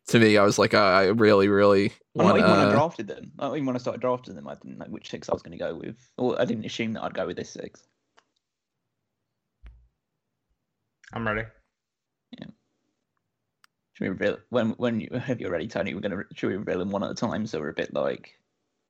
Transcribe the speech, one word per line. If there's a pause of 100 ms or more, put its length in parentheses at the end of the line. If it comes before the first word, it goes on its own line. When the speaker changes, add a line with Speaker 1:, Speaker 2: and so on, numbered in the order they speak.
Speaker 1:
to
me,
I
was
like,
uh,
I
really,
really (260)
Speaker 2:
I'm
not
Speaker 1:
want,
Speaker 2:
even
when
I
Speaker 1:
uh,
Speaker 2:
drafted
them.
Not
even
when
I
started
drafting
them,
I
didn't
know
which
six
I
was
gonna
go
with. (200)
Or
I
didn't
assume
that
I'd
go
with
this
six. (3250)
Speaker 3:
I'm
ready. (960)
Speaker 2:
Yeah. (1500)
Should
we
reveal, (120)
when,
when
you,
if
you're
ready,
Tony,
we're
gonna
re-, (100)
should
we
reveal
them
one
at
a
time,
so
we're
a
bit,
like, (500)